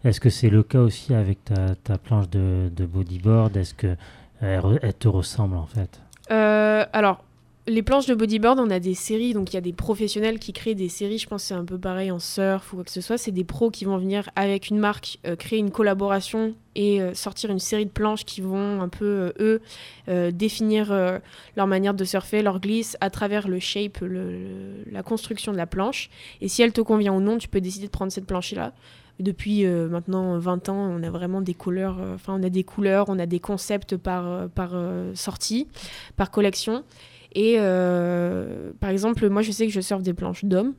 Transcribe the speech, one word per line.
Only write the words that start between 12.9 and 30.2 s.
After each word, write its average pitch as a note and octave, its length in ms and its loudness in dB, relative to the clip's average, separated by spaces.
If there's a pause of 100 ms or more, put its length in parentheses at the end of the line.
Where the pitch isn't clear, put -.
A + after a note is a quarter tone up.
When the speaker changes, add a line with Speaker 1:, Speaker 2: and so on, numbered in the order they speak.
Speaker 2:
ce F#3 80 -8
soit, A3+ 180 -2
c'est A3+ 140 -4
des F3+ 140 -2
pros A#3 240 0
qui G3+ 160 -6
vont G3 120 0
venir G3 380 -2
avec G3 320 0
une G#3 100 0
marque, G#3 480 -2
euh, E3+ 120 -4
créer - 200 -4
une G3+ 140 0
collaboration G3+ 840 0 (220)
et, G3+ 260 4
euh, F3+ 120 -2
sortir - 360 -6
une F#3+ 100 0
série G#3+ 260 -2
de G3 40 -6
planches G#3+ 360 -2
qui - 160 -10
vont G3 400 -2
un F3+ 80 -2
peu, - 160 -6
euh, G3 340 0
eux, A3 220 4 (480)
euh, F3 220 2
définir, G#3+ 600 0
euh, F#3 280 2 (360)
leur G3 100 2
manière G3 280 2
de F#3+ 100 -2
surfer, G3 380 0
leur F#3+ 180 2
glisse G#3+ 400 -2
à G3 100 0
travers G3+ 380 -2
le F#3 120 -2
shape, G3+ 400 -6
le, F#3 100 -6
le, F#3 380 -8 (440)
la G3 100 -8
construction A3 520 -6
de F#3+ 40 -4
la E3+ 80 -2
planche. - 440 -4 (320)
Et G3+ 80 -4
si A#3 140 4
elle A#3 100 4
te A3+ 80 2
convient G#3+ 320 4
ou F#3+ 80 2
non, G#3+ 160 2
tu A3+ 100 -6
peux G3 140 0
décider F#3+ 240 -6
de G3 60 -12
prendre F#3+ 200 -4
cette F#3+ 160 -10
planche-là. G3 460 -6 (480)
Depuis, G3+ 440 0
euh, E3+ 220 2
maintenant F3+ 500 -2